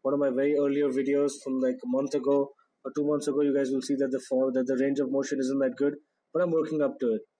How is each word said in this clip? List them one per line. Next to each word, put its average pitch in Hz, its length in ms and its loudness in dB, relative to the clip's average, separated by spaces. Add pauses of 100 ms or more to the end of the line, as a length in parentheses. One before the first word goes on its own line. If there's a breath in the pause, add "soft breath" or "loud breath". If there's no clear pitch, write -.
one 135 120 0
of 143 40 0
my 139 120 2
very 139 260 2
earlier 143 320 2
videos 139 440 2 (120)
from, 131 160 -2
like, 127 240 0
a - 20 -8
month 135 280 -2
ago 139 340 2 (360 soft breath)
or 131 120 -8
two 147 100 0
months 147 220 0
ago, 143 140 0
you 143 140 2
guys 139 140 0
will 131 120 -2
see 147 120 -2
that 135 160 0
the 127 180 -2
for-, 131 220 2
that 127 160 0
the 135 160 0
range 139 160 0
of 139 140 -2
motion 139 260 -2
isn't 135 220 -2
that 131 160 0
good, 143 180 0 (400)
but 165 80 2
I'm 175 80 0
working 156 320 0
up 135 160 -2
to 117 160 0
it. 107 60 -2 (200)